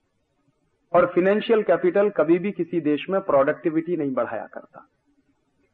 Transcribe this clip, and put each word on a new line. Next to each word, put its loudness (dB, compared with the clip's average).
और 4
फाइनेंशियल 2
कैपिटल 2
कभी 2
भी -6
किसी -6
देश -2
में -2
प्रोडक्टिविटी 0
नहीं -4
बढ़ाया -6
करता, -20